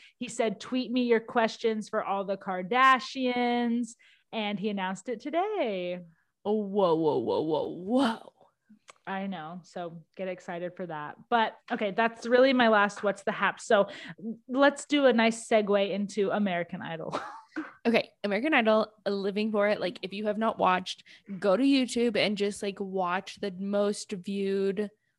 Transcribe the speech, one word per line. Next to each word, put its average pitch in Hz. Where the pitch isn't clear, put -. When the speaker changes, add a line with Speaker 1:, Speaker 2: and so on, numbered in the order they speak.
Speaker 1:
He 240
said, 220
"Tweet 254
me 247
your 233
questions 226
for 214
all 196
the 190
Kardashians." 240
And 208
he 208
announced 190
it 226
today. 269
Speaker 2:
Oh, 214
whoa, 196
whoa, 156
whoa, 107
whoa, 151
whoa. 226
Speaker 1:
I 196
know. 175
So 170
get 185
excited 180
for 185
that. 151
But 226
okay, 226
that's 226
really 254
my 247
last 208
What's 196
the 220
Hap. 185
So 202
let's 277
do 285
a 240
nice 226
segue 202
into 196
American 175
Idol. 160
<laughs> -
Speaker 2:
Okay, 226
American 220
Idol, 220
living 202
for 208
it. 208
Like, 180
if 185
you 214
have 208
not 220
watched, 185
go 196
to 247
YouTube 247
and 190
just, 202
like, 202
watch 190
the 202
most 202
viewed 196